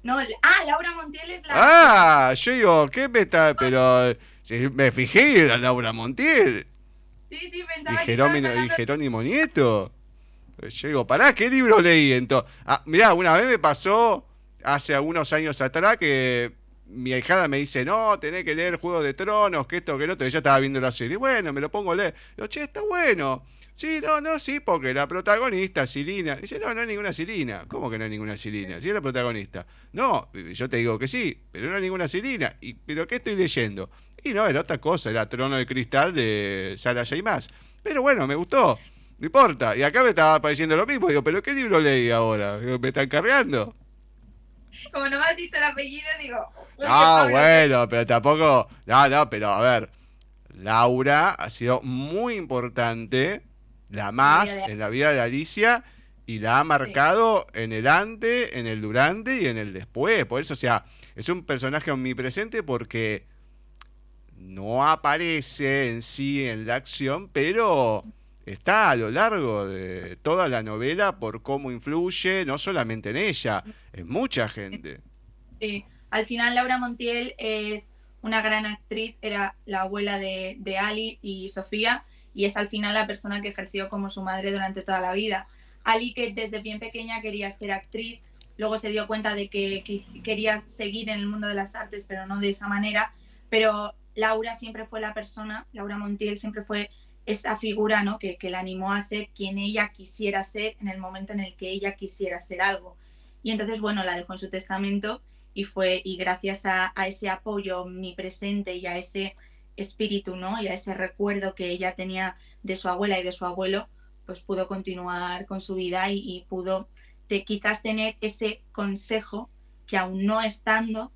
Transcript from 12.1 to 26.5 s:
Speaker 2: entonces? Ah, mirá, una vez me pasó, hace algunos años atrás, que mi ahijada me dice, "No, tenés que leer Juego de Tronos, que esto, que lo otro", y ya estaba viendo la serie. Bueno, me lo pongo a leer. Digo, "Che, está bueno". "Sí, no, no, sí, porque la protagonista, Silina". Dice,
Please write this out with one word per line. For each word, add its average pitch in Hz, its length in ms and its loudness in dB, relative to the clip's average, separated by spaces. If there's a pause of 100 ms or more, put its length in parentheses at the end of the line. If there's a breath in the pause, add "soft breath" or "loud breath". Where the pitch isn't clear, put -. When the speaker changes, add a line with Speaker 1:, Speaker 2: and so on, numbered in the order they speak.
Speaker 2:
entonces? 127 380 2 (160 loud breath)
Ah, 135 200 0
mirá, 180 280 6
una 170 220 6
vez 226 120 4
me 233 100 2
pasó, 190 680 2 (380)
hace 143 300 0
algunos 156 380 0
años 156 300 -2
atrás, 170 360 2
que 127 540 0 (340)
mi 123 260 -8
ahijada 170 360 2
me 139 100 0
dice, 139 260 -2
"No, 208 360 0
tenés 170 240 -6
que 156 100 -2
leer 170 260 -2
Juego 175 220 -2
de 139 120 -2
Tronos, 196 520 0
que 175 120 -6
esto, 151 200 -4
que 147 80 -2
lo 185 80 -2
otro", 131 120 -4
y 127 40 -2
ya 156 100 -2
estaba 135 200 6
viendo 135 200 -2
la 127 120 0
serie. 123 240 -6
Bueno, 226 360 0
me 139 80 -4
lo 151 100 -4
pongo 202 220 -4
a 175 40 0
leer. 185 180 -2 (220 soft breath)
Digo, - 120 -10
"Che, 294 160 -8
está - 180 -10
bueno". 214 600 0 (300 soft breath)
"Sí, 311 280 -6
no, 311 180 0
no, 311 180 -4
sí, 277 220 -6
porque 131 340 -2
la 139 140 0
protagonista, 190 800 0
Silina". 151 500 -6
Dice, 202 240 -12